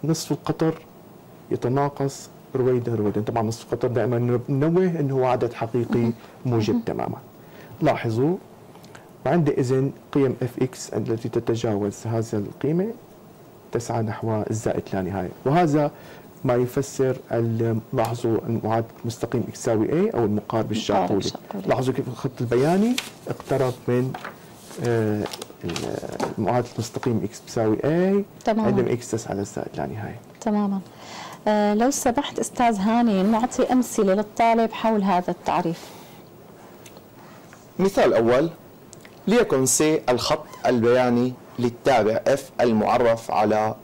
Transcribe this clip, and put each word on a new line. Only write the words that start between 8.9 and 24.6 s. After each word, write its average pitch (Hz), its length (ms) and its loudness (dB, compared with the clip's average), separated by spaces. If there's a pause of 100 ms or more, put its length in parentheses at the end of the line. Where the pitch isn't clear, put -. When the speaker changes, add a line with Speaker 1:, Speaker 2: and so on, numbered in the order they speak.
Speaker 1:
وعندئذ 135 640 2 (220)
قيم 135 300 2
اف 123 200 -4
اكس - 320 -6
التي 113 340 -4
تتجاوز 113 680 -2 (120)
هذه 113 260 -2
القيمة 151 580 -2 (840)
تسعى 117 300 -2
نحو 107 480 -2
الزائد 107 320 0 (100)
لا 95 100 0
نهاية، 90 280 -2 (140)
وهذا 151 460 4 (540)
ما 127 100 4
يفسر 131 640 0 (160)
ال-، 113 460 0 (140)
لاحظوا 117 540 0
أن 113 180 -2
معادلة 113 260 0 (140)
مستقيم 117 440 -4
إكس - 140 -12
تساوي 110 260 2
A - 20 0
أو 143 100 2
المقارب 117 300 2
Speaker 2:
المقارب 110 400 -2
Speaker 1:
الشاقولي. 107 480 0
Speaker 2:
الشاقولي. - 480 -6
Speaker 1:
لاحظوا 127 280 0
كيف 127 140 -4
الخط 127 220 -6 (100)
البياني 160 560 2 (320)
اقترب 131 440 -2 (160)
من، 127 240 0 (720)